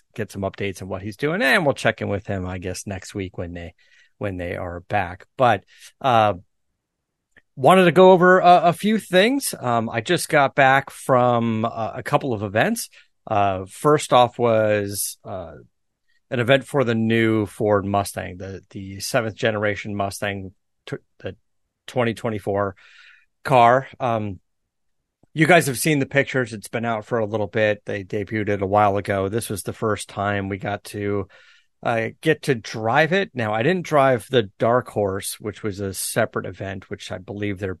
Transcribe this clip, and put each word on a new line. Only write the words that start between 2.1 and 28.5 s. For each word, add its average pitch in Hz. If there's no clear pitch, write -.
him, 92
I 90
guess, 90
next 98
week 95
when 87
they, 85
when 101
they 87
are 90
back. 92
But, 117
uh, 110
wanted 175
to 175
go 185
over 180
a, 175
a 170
few 214
things. 214
Um, 117
I 117
just 170
got 143
back 135
from, 117
uh, 113
a -
couple 143
of 101
events. 120
Uh, 101
first -
off 123
was, 107
uh, 87
an 131
event 131
for 139
the 120
new 110
Ford 101
Mustang, 98
the, 95
the 98
seventh 110
generation 104
Mustang, 98
t-, -
the -
twenty 117
twenty-four 101
car. 127
Um, 110
you 151
guys 165
have 123
seen 156
the 135
pictures. 131
It's 107
been 113
out 113
for 120
a 110
little 104
bit. 107
They 101
debuted 104
it 101